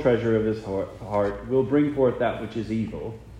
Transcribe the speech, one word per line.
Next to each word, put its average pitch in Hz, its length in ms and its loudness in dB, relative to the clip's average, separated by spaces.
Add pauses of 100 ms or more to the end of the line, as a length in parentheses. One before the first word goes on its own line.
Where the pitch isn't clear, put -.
treasure 113 340 4
of 107 100 2
his 110 180 -2
heart, 98 260 -4 (140)
heart 101 460 -2
will 131 140 4
bring 147 320 2
forth 127 240 2
that 110 220 0
which 107 140 -10
is 107 160 -4
evil. 98 440 -4 (240)